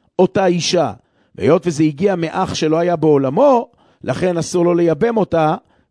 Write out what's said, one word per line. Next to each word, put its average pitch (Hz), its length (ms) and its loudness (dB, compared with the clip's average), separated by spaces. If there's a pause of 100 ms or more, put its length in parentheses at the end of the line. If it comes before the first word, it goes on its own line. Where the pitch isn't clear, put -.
(180)
אותה 190 280 0
אישה, 170 460 0 (420)
והיות 160 320 0
וזה 156 160 -2
הגיע 160 340 0
מאח 170 380 -4
שלא 160 240 -2
היה 175 180 0
בעולמו, 156 720 2 (340)
לכן 170 320 -2
אסור 170 280 -2
לו 175 100 2
לייבם 170 420 0
אותה 165 380 0 (360)